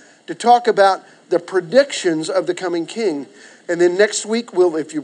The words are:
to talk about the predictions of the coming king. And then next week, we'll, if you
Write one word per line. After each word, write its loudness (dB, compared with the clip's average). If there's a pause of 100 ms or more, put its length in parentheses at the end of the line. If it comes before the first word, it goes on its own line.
(260)
to -10
talk 4
about 2 (260)
the 0
predictions -2
of -2
the -2
coming -6
king. -4 (400)
And -2
then 2
next 0
week, -4
we'll, 2
if -6
you -6